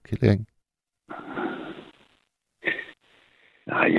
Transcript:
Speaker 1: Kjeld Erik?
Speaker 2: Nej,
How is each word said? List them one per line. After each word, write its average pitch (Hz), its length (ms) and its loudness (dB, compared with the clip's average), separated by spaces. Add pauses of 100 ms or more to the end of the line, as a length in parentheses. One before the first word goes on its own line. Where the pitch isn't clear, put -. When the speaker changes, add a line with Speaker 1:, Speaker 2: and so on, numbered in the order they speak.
Speaker 1:
Kjeld - 200 -4
Erik? 104 160 6 (3250)
Speaker 2:
Nej, - 320 2